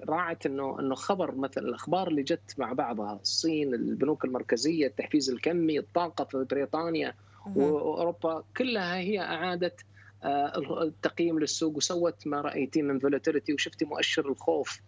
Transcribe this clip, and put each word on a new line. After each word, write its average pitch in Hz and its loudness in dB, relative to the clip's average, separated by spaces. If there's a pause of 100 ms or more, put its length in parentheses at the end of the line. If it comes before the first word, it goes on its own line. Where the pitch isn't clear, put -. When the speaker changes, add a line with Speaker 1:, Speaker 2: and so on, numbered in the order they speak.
Speaker 1:
راعت 165 0
إنه، 135 -2
إنه 135 0
خبر 160 0
مثلًا 135 -4
الأخبار 160 0
اللي 147 2
جت 160 -2
مع 120 -4
بعضها، 110 -2
الصين، 151 0
البنوك 120 0
المركزية، 131 0
التحفيز 131 0
الكمي، 160 0
الطاقة 175 -2
في 135 -2
بريطانيا 147 -2 (320)
Speaker 2:
مهم. 196 -8
Speaker 1:
وأوروبا، 160 0 (120)
كلها 202 0
هي 185 0
أعادت، 175 -2 (420)
آه، 143 0
التقييم 160 0
للسوق 151 0
وسوت 170 0
ما 143 -2
رأيتيه 147 0
من 139 2
فولاتيليتي، 143 2
وشفتي - -2
مؤشر 151 0
الخوف. 143 0